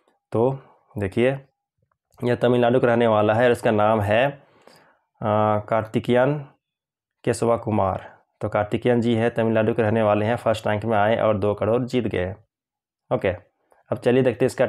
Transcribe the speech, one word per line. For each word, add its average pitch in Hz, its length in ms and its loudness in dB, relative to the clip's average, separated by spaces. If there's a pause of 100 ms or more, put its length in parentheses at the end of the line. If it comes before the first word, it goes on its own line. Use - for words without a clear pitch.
(320)
तो 131 280 0 (360)
देखिए 113 420 -2 (840)
यह 123 180 0
तमिलनाडु 123 420 2
का 123 80 2
रहने 117 220 2
वाला 107 240 2
है 120 120 2
और 120 60 4
इसका 117 200 0
नाम 107 300 2
है, 107 240 2
आ, - 1400 -4
कार्तिकेयन 120 800 0 (840)
केशवा 117 340 0
कुमार। 101 500 -2 (340)
तो 107 80 -6
कार्तिकेयन 117 520 0
जी 117 140 0
हैं, 117 180 0
तमिलनाडु 110 400 0
के 120 80 -2
रहने 110 220 0
वाले 104 220 2
हैं, 117 120 0
फर्स्ट 110 300 -2
रैंक 107 180 -4
में 113 120 0
आए 107 200 2
और 104 200 0
दो 101 160 0
करोड़ 110 300 -2
जीत 120 240 -4
गए। 98 260 -4 (800)
ओके, 107 240 -2 (560)
अब 113 60 -6
चलिए 127 260 2
देखते 127 220 0
हैं - 20 2
इसका 120 220 0